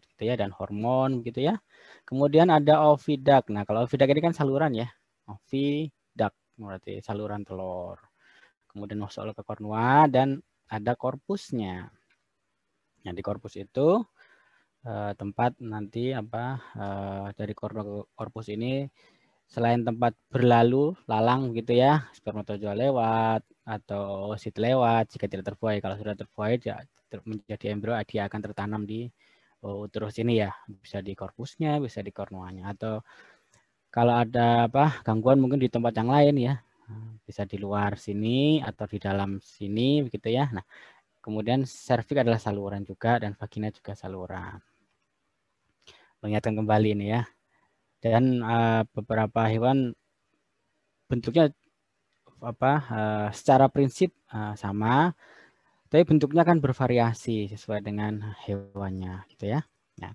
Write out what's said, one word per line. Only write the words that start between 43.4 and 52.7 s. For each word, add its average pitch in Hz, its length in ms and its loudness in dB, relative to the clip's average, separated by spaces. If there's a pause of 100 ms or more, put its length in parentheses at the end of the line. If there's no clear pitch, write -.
juga - 240 -14
saluran. 95 640 -12 (1600)
Mengingatkan 107 380 -2
kembali 107 340 4
ini 101 140 -4 (100)
ya. 117 60 0 (800)
Dan, 120 400 4
eh, 113 400 2 (100)
beberapa 110 560 0
hewan 120 460 2 (1120)
bentuknya 143 400 2 (920)
apa, 120 280 0 (140)